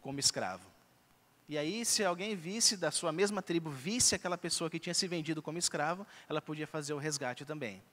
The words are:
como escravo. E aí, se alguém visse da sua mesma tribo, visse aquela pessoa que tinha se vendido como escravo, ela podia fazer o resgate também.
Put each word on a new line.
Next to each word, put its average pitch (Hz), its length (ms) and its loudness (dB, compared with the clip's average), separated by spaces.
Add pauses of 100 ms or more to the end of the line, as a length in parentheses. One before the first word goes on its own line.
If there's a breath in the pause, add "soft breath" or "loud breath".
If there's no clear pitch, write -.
como 139 200 -6
escravo. 95 500 0 (760)
E 151 100 -4
aí, 190 260 -2
se 214 200 4
alguém 190 320 0
visse 196 400 2
da 165 160 2
sua 170 180 2
mesma 196 320 2
tribo, 170 260 0
visse 170 460 2
aquela 180 240 0
pessoa 165 320 0
que 165 80 -6
tinha 170 160 -4
se 185 140 2
vendido 156 340 -2
como 156 160 -4
escravo, 170 480 0 (220 loud breath)
ela 151 120 0
podia 151 240 -6
fazer 151 280 -4
o 143 60 -2
resgate 139 460 -2
também. 127 380 -8 (100)